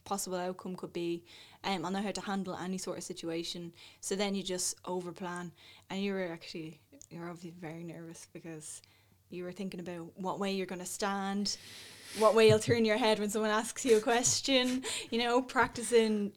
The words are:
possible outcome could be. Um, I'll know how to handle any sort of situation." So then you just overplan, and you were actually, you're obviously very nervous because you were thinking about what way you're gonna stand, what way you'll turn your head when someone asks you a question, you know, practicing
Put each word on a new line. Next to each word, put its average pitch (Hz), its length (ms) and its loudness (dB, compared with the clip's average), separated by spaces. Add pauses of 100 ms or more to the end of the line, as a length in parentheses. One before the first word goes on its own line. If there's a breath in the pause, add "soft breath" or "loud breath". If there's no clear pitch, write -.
possible 196 340 -4
outcome 185 380 -6
could - 180 -10
be. 170 300 -4 (400 loud breath)
Um, 185 200 -2
I'll 180 80 -2
know 196 100 -2
how 202 100 -4
to 185 100 -6
handle 190 340 -4
any 185 220 -6
sort 185 200 -6
of 170 60 -10
situation." 170 680 -6 (280 loud breath)
So - 160 -4
then 196 180 0
you 196 80 -2
just - 420 -4
overplan, 175 640 -6 (400 loud breath)
and 190 120 -4
you 202 120 -2
were 185 180 -4
actually, 165 480 -12 (300)
you're 170 180 -10
obviously 170 300 -12
very 165 260 -10
nervous 165 480 -14
because 160 480 -14 (500 soft breath)
you 180 140 -10
were 180 80 -8
thinking 185 280 -8
about 170 260 -10 (120)
what 185 220 -2
way 196 140 0
you're 190 100 0
gonna 180 220 -8
stand, 196 720 -2 (600 loud breath)
what 214 160 8
way 220 140 10
you'll 214 100 10
turn 226 280 4
your 214 100 4
head 214 220 4
when 208 100 -2
someone 214 220 0
asks 220 340 -2
you 226 140 8
a - 20 2
question, 254 840 4 (280 loud breath)
you 226 80 0
know, 240 240 4
practicing 226 960 2